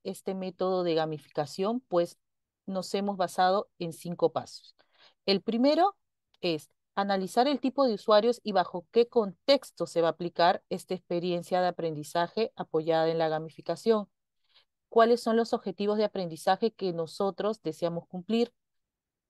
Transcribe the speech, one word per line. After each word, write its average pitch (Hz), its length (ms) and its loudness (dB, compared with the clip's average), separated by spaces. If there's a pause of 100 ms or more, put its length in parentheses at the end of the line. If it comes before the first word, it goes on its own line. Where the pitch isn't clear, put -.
este 190 300 -8
método 185 500 -2
de 170 120 0
gamificación, 160 960 -4
pues 170 280 0 (500)
nos 190 260 -6
hemos 202 240 -4
basado 185 520 0 (100)
en 170 120 -8
cinco 170 400 -2
pasos. - 440 -10 (500)
El 196 160 0
primero 294 560 2 (440)
es 165 280 -4 (240)
analizar 196 540 0
el 285 120 0
tipo 269 260 0
de 226 100 0
usuarios 214 480 4
y 214 80 -4
bajo 180 400 -2
qué 233 160 4
contexto - 800 0
se 170 140 0
va 165 80 4
a - 20 0
aplicar 175 580 0
esta 180 240 -6
experiencia 175 680 -4
de 180 80 2
aprendizaje 170 880 -4
apoyada 160 540 0
en 165 80 -2
la 160 120 2
gamificación. 165 800 -2 (800)
¿Cuáles 233 320 4
son 226 160 2
los 226 160 0
objetivos 208 440 -2
de 214 80 2
aprendizaje 190 680 0
que 185 220 -4
nosotros 190 680 -4
deseamos 170 460 -6
cumplir? 220 460 -2 (760)